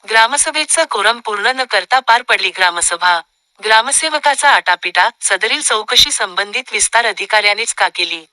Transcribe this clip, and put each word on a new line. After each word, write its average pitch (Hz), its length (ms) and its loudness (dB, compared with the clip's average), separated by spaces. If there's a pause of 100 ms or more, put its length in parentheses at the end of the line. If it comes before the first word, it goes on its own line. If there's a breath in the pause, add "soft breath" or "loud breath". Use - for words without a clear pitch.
ग्रामसभेचा 285 720 0
कोरम 226 360 0
पूर्ण 208 280 -4
न 262 220 -2
करता 214 300 0
पार 240 220 2
पडली 208 280 -2
ग्रामसभा. 175 720 0 (440)
ग्रामसेवकाचा 285 880 2
आटापिटा, 180 600 2 (120)
सदरील 220 400 -2
चौकशी 240 500 0
संबंधित 208 600 -4
विस्तार 226 340 0
अधिकाऱ्यानेच 208 680 0
का 185 160 0
केली? 165 440 -8